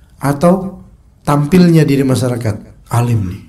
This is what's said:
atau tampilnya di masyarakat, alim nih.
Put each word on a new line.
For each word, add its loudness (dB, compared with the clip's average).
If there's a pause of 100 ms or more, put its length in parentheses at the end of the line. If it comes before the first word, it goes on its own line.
(220)
atau -2 (460)
tampilnya 2
di 0
masyarakat, -4
alim 0 (140)
nih. -18